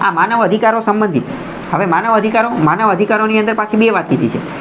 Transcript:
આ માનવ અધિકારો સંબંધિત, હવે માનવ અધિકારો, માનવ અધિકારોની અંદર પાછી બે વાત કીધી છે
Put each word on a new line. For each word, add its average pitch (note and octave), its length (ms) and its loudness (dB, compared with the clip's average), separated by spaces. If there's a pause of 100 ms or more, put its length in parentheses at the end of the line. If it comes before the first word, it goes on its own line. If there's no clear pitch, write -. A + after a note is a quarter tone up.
આ G3 100 0
માનવ G#3 340 0
અધિકારો A3 360 2
સંબંધિત, G#3 420 0 (480)
હવે G3 160 0
માનવ G3+ 300 2
અધિકારો, A3 340 0
માનવ F#3+ 400 0
અધિકારોની G#3+ 480 0
અંદર G#3+ 160 0
પાછી G#3+ 220 -2
બે A3+ 140 4
વાત F3 200 -2
કીધી E3 180 2
છે - 100 -4 (220)